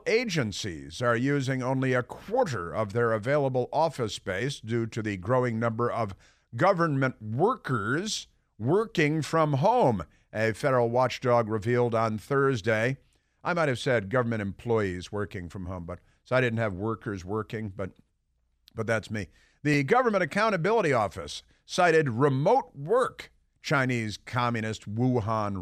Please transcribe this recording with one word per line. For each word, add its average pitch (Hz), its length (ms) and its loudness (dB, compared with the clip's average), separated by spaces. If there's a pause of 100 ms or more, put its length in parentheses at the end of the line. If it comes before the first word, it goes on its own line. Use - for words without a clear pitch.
agencies 113 960 -2
are 120 140 4
using 131 480 0
only 131 300 0
a 123 100 2
quarter 127 720 -2
of 104 180 -2
their 117 200 2
available 127 580 0
office 139 420 -2
space 107 460 -4
due 117 260 -2
to 110 160 -8
the 107 160 -4
growing 120 400 0
number 117 320 0
of 101 240 -4 (420)
government 156 640 2
workers 135 1080 -2 (320)
working 156 640 2
from 156 300 2
home, 143 500 4 (280)
a 110 220 0
federal 123 380 2
watchdog 120 580 2
revealed 117 460 0
on 110 240 0
Thursday. 127 760 0 (460)
I 175 120 -2
might 165 120 2
have 127 120 0
said 110 320 0
government 117 320 0
employees 98 680 -2
working 98 380 -6
from 95 160 -12
home, 90 200 -10
but 87 120 -10 (260)
so - 120 -2
I 127 60 4
didn't 117 180 0
have 110 160 0
workers 101 500 -6
working, 107 500 -6
but, 95 140 -8 (840)
but 113 100 -4
that's 110 240 -2
me. 104 200 -6 (340)
The 147 180 2
Government 208 420 2
Accountability 196 720 2
Office 98 480 -2 (240)
cited 160 440 4
remote 139 680 2
work, 185 560 -2 (320)
Chinese 123 540 0
Communist 113 760 -4
Wuhan 113 680 0